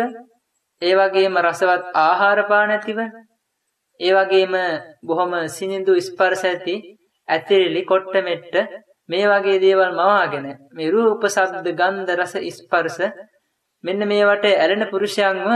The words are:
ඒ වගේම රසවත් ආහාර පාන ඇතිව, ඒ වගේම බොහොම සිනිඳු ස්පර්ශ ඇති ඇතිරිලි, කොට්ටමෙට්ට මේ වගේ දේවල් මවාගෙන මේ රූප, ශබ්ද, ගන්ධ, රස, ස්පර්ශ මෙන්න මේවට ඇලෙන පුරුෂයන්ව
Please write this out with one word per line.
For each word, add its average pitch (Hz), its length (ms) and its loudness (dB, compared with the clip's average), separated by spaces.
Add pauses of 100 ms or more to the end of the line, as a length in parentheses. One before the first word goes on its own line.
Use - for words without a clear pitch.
(800)
ඒ 180 140 2
වගේම 190 420 2
රසවත් 175 480 0 (120)
ආහාර 185 480 2
පාන 208 240 2
ඇතිව, 214 300 -4 (1000)
ඒ 180 140 0
වගේම 190 400 2 (460)
බොහොම 175 340 -2 (140)
සිනිඳු 190 520 0
ස්පර්ශ 185 460 -2
ඇති 180 300 -4 (520)
ඇතිරිලි, 175 560 0
කොට්ටමෙට්ට 185 720 -2 (540)
මේ 185 180 0
වගේ 196 340 2
දේවල් 190 300 4
මවාගෙන 175 560 0 (220)
මේ 160 220 -4
රූප, 220 320 2
ශබ්ද, 190 480 -2
ගන්ධ, 180 420 -2
රස, 175 200 -4 (200)
ස්පර්ශ - 460 -4 (840)
මෙන්න 190 200 -4
මේවට 202 440 2
ඇලෙන 190 380 2
පුරුෂයන්ව 196 720 -2